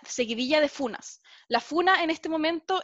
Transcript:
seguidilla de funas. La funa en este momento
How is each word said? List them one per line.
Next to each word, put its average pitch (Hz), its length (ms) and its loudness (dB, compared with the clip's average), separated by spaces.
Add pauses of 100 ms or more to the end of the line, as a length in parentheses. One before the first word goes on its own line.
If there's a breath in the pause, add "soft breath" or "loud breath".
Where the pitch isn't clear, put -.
seguidilla 247 580 0
de - 80 2
funas. - 520 -8 (260 soft breath)
La 233 120 0
funa 349 440 2
en 320 60 0
este 320 200 -4
momento 320 540 -2